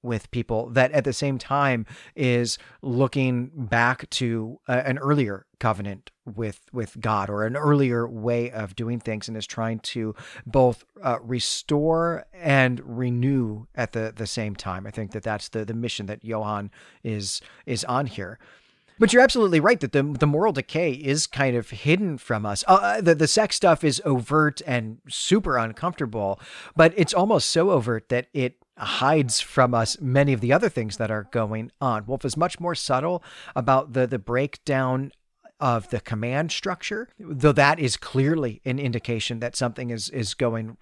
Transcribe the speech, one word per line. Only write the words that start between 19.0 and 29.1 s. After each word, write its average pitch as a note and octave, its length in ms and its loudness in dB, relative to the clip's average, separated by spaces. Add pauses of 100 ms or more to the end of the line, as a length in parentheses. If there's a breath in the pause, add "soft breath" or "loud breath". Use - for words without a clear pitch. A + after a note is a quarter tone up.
you're B3 120 8
absolutely G#3 360 4
right G3 200 4
that C3+ 120 -4
the, C#3 120 4
the D3 240 2
moral E3 260 2
decay D#3 380 -2
is C#3+ 360 -2
kind C3 280 0
of A#2 160 -2
hidden D#3+ 460 0
from G#2+ 280 -4
us. G#2 220 -4
Uh, G3+ 340 6
the, E3 140 6
the D3+ 120 4
sex - 280 2
stuff E3+ 280 4
is C#3+ 220 0
overt D3 640 2
and A#2 320 -4 (100)
super E3+ 480 2
uncomfortable, A2+ 840 -4 (360 loud breath)
but - 200 8
it's G3 180 2
almost F#3+ 360 2
so F3+ 220 2
overt A#2 380 0
that B2 240 -2
it B2+ 240 -2 (200)
hides C3+ 640 2